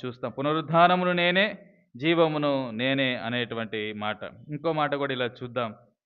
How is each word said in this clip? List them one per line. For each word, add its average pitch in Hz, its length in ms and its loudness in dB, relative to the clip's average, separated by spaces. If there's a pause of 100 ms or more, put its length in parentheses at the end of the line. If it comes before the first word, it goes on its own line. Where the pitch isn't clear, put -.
చూస్తాం. 120 240 -8
"పునరుద్ధానమును 165 800 4
నేనే, 180 600 0 (240)
జీవమును 147 720 2
నేనే" 127 440 0
అనేటువంటి 110 760 -4
మాట. 107 300 -6
ఇంకో 147 500 -6
మాట 147 220 0
కూడా 139 180 -2
ఇలా 123 140 -2
చూద్దాం. 120 480 -6 (320)